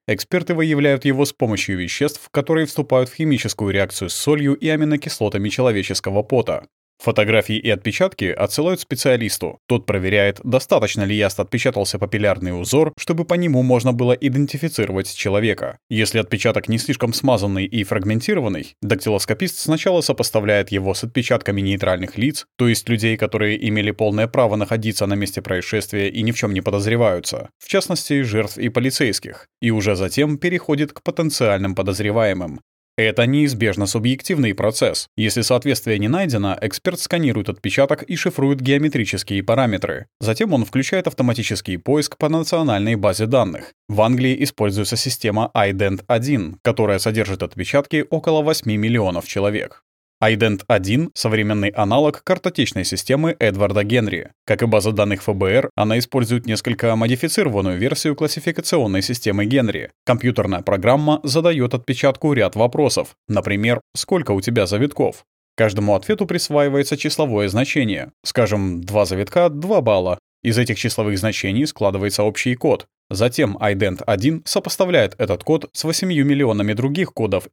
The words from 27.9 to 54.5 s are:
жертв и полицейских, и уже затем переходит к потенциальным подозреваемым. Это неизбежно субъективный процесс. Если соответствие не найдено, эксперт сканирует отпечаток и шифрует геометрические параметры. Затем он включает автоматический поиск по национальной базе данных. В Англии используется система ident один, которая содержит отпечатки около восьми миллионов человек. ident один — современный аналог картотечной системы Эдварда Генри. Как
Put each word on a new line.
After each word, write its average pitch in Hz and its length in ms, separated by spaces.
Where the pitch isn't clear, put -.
жертв 107 380
и 120 100
полицейских, 123 760
и 117 80
уже 104 260
затем 139 400
переходит 151 560
к - 100
потенциальным 104 720
подозреваемым. 98 840
Это 113 260
неизбежно 117 640
субъективный 123 640
процесс. 101 540
Если 110 240
соответствие 120 580
не 104 100
найдено, 123 520
эксперт - 400
сканирует 131 480
отпечаток 139 540
и - 120
шифрует 139 460
геометрические 127 840
параметры. 95 680
Затем 113 320
он 120 140
включает 160 400
автоматический 117 720
поиск 143 400
по 151 100
национальной 147 680
базе 101 280
данных. 110 480
В 104 140
Англии 127 420
используется 104 520
система 113 580
ident 98 540
один, 117 540
которая 107 360
содержит 101 440
отпечатки 143 680
около 156 320
восьми 147 340
миллионов 104 500
человек. 104 560
ident 110 460
один — 110 460
современный 107 560
аналог 127 520
картотечной 170 640
системы 156 540
Эдварда 101 460
Генри. 104 480
Как 107 180